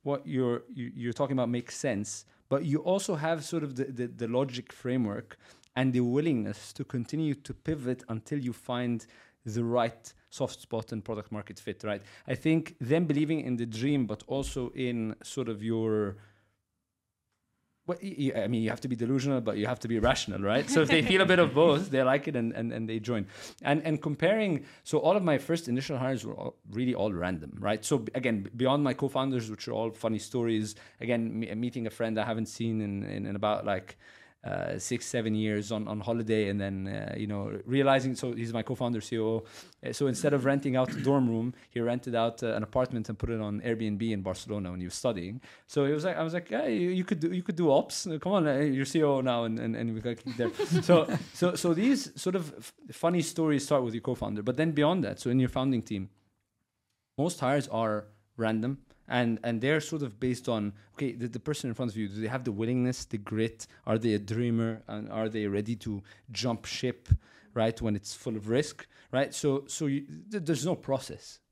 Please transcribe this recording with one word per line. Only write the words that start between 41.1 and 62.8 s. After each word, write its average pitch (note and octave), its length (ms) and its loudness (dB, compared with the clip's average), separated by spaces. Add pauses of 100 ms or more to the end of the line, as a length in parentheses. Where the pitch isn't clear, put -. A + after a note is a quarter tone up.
room, A2+ 240 0 (160)
he A#2+ 100 -4
rented A#2+ 340 -2
out, A#2 300 0
uh, A#2 40 0
an A2 140 0
apartment B2 460 0
and A2 100 -6
put A#2 120 -4
it A2+ 100 -2
on G#2 220 -4
Airbnb A2+ 500 0
in G2 100 -2
Barcelona F#2+ 500 -4
when F2+ 100 -6
he F2+ 40 -6
was F2 100 -8
studying. G#2 440 -2 (280)
So C#3+ 180 2
he C#3+ 80 4
was D3+ 100 0
like, F3+ 140 0
I D#3+ 60 0
was D#3+ 100 -2
like, F3 160 -6
"Yeah, C#4 160 0
you, G3+ 240 2
you F3+ 160 0
could E3+ 160 -2
do, E3+ 100 0
you F3+ 100 -2
could F3 140 -4
do E3 160 4
ops. - 340 2
Uh, D#3+ 140 -4
come F#3 140 0
on, F3+ 120 4
uh, C#3 120 4
you're C#3 260 2
C D#3 180 2
O C#3+ 140 6
O C3 60 0
now," A#2+ 240 2
and, A2+ 140 -2
and, A2+ 180 -2
and A2+ 160 -2
we A2 80 -6
got A#2+ 160 -4
kicked - 200 -10
there. A#2+ 140 2 (140)
<laughs> E3 160 4
So, D#3+ 360 6 (160)
so, F3+ 220 2
so E3+ 180 2
these A#3+ 380 2 (100)
sort F#3 140 0
of D#3+ 220 -4
f-, - 160 -18 (180)
funny E3+ 300 2
stories D#3 420 2
start C#3+ 200 4
with A2+ 100 -2
your A2+ 80 -4
co-founder, G#2 420 -2
but B2 140 0
then D#3+ 140 2
beyond D3 340 4
that, G2 160 -6
so B2 80 -2
in B2+ 100 4
your B2+ 80 4
founding C3 340 0
team, G2 280 -6 (1080)
most F3 220 -2
hires C#3 300 2
are A2 380 0 (280)
random. A2+ 440 0 (260)
And, A#2 380 2
and A#2 160 0
they're D3 220 2
sort D3+ 200 -4
of A2 160 -6
based B2 300 -2
on, G#2+ 240 0 (220)
okay, C3+ 180 -2
the, A#2 160 -6
the A#2 120 -8
person D3 300 -4
in A#2 40 -4
front A#2+ 180 -4
of G2+ 60 -8
you, G#2+ 100 -2
do G#2 140 -6
they G#2+ 80 -2
have B2+ 160 -4
the A2+ 80 -2
willingness, B2 500 0